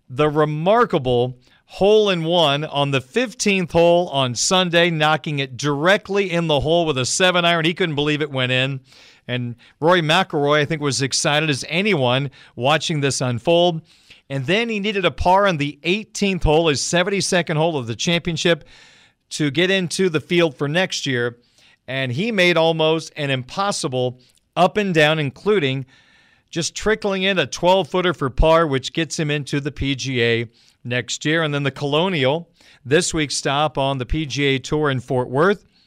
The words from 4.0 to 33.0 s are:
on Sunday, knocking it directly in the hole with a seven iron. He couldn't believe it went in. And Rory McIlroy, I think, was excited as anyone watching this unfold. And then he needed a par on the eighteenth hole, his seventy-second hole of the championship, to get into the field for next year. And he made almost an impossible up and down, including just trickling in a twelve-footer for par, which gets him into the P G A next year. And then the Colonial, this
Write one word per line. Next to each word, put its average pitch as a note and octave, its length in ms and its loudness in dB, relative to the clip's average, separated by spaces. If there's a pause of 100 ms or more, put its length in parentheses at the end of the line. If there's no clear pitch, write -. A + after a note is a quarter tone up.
on C3+ 260 -2
Sunday, F3 560 2
knocking D3+ 480 0
it C3 180 -8
directly F3+ 760 0
in E3+ 160 -2
the D3+ 140 2
hole E3 260 0
with D3+ 100 -2
a B2+ 80 -2
seven F3+ 400 2
iron. E3+ 220 2
He F3 80 0
couldn't E3+ 200 -2
believe D3 280 -2
it D3 80 -4
went B2+ 220 -2
in. C3 280 -2 (480)
And B2 280 -6 (220)
Rory F3 220 4
McIlroy, D3+ 600 0
I D3 40 0
think, D3+ 160 -4
was C#3 220 -2
excited D3+ 480 0
as B2+ 180 -4
anyone C#3+ 640 0 (260)
watching D3 460 0
this C3+ 180 -2
unfold. E3+ 640 0 (480)
And C3+ 160 -6
then A3+ 240 0
he G#3+ 100 -4
needed G3 240 -2
a E3+ 60 2
par F#3 360 2
on F3 120 0
the C#3+ 240 -4
eighteenth G3 600 -2
hole, D#3+ 260 4
his C#3 120 0
seventy-second F3+ 760 0
hole D#3+ 180 0
of B2 100 -4
the A2+ 100 -6
championship, E3+ 680 0 (680)
to D3 200 -2
get F3 200 0
into F#3+ 380 0
the D#3 120 -2
field E3+ 360 0
for C#3+ 120 -4
next F3+ 360 -2
year. A#2+ 340 -4 (480)
And C3 260 -6
he G3+ 200 -2
made F3+ 240 4
almost D#3+ 600 2
an C#3+ 140 -4
impossible B2+ 920 -4 (360)
up F3+ 200 2
and G3 180 0
down, D#3 240 4
including C#3+ 680 -2 (640)
just D#3+ 240 -6
trickling G3+ 500 -2
in F#3+ 140 0
a D3 80 0
twelve-footer F3+ 680 0
for C#3 160 -4
par, D#3+ 360 4
which C3+ 280 -4
gets D#3+ 240 -4
him D3+ 120 -2
into D3 300 -4
the C#3 120 -6
P C3+ 220 -4
G B2+ 280 -2
A A#2 260 0 (360)
next A#2+ 400 -6
year. D#3+ 180 0
And D3+ 100 -2
then C#3+ 100 -2
the C#3 80 -2
Colonial, D3+ 800 0 (340)
this D3 280 0